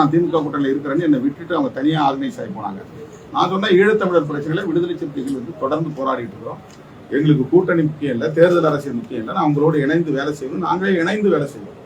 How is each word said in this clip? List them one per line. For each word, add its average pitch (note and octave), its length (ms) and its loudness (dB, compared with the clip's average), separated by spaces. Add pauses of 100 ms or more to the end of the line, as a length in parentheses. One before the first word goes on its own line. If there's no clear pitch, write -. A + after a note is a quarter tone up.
நான் D3 100 4
திமுக E3 260 2
கூட்டணியில C#3+ 360 0
இருக்கிறேன்னு D3 300 -2
என்னை D3+ 160 2
விட்டுட்டு E3 380 -4
அவங்க C3+ 180 -2
தனியா C#3+ 380 0
ஆர்கனைஸ் C3+ 280 -6
ஆகி G#2+ 160 -10
போனாங்க. G2 240 -10 (520)
நான் E3+ 160 0
சொன்னேன், G3 220 0
"ஈழத்தமிழர் F#3 600 4
பிரச்சனையில D#3 360 -4
விடுதலை E3+ 300 0
சிறுத்தைகள் C#3 360 -6
வந்து C3 280 -8
தொடர்ந்து D3+ 280 -2
போராடிட்டு C3 460 -4
இருக்கிறோம். C3 260 -14 (500)
எங்களுக்கு C#3+ 380 2
கூட்டணி F3 340 4
முக்கியம் C#3+ 300 -2
இல்ல, B2 160 -2
தேர்தல் E3 360 6
அரசியல் C#3+ 300 0
முக்கியம் A#2+ 280 -6
இல்ல, - 100 -8
நான் D#3+ 140 0
அவங்களோட D3 280 4
இணைந்து D3+ 360 2
வேலை C#3+ 220 -2
செய்யணும்." E3 340 -6
நாங்களே F#3 320 0
இணைந்து G3+ 300 0
வேலை D3 180 2
செய்வோம். - 400 -16